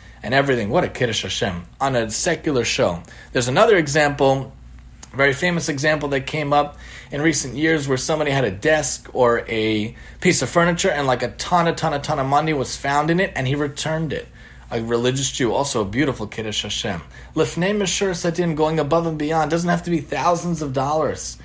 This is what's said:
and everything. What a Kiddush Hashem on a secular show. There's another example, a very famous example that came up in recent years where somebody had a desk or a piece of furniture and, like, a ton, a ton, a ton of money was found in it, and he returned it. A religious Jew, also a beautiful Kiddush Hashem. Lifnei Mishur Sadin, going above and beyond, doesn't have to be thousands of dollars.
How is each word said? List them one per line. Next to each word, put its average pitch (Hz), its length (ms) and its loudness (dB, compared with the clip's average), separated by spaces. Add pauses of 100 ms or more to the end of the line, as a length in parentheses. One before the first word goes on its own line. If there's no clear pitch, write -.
(240)
and 113 100 -2
everything. 131 360 2
What 165 120 2
a 117 60 -2
Kiddush 113 340 -2
Hashem 92 420 -4 (160)
on 135 140 0
a 113 160 0
secular 151 540 0
show. 92 400 0 (260)
There's 123 160 0
another 196 300 6
example, 139 760 2 (600)
a - 40 -16
very 139 160 4
famous 170 360 -2
example 147 400 0
that 135 180 -2
came 147 260 -4
up 147 260 2 (340)
in 143 100 -2
recent 147 320 0
years 156 320 2
where 135 100 2
somebody 151 360 0
had 135 120 2
a 107 60 0
desk 147 640 0
or 117 340 4
a 110 480 0 (260)
piece 170 220 2
of 123 80 -2
furniture 175 400 2
and, 143 160 -2
like, 127 160 2
a 120 80 -2
ton, 170 380 0
a 165 60 2
ton, 156 200 -2
a 139 60 -4
ton 151 180 -2
of 135 80 -2
money 147 260 2
was 131 240 -2
found 143 320 0
in 170 120 4
it, 190 160 0
and 131 100 -2
he 131 80 0
returned 151 580 -2
it. - 140 -6 (460)
A 120 80 -2
religious 123 520 0
Jew, 117 200 0
also 120 300 0
a - 20 -2
beautiful 117 440 -2
Kiddush 110 340 -6
Hashem. 104 400 -6 (320)
Lifnei 170 400 0
Mishur 196 400 0
Sadin, 170 400 0
going 156 240 2
above 156 260 2
and 160 140 -2
beyond, 151 320 0
doesn't 170 200 0
have 175 140 0
to 175 60 -4
be 170 80 2
thousands 156 640 0
of 143 100 -4
dollars. 135 720 -2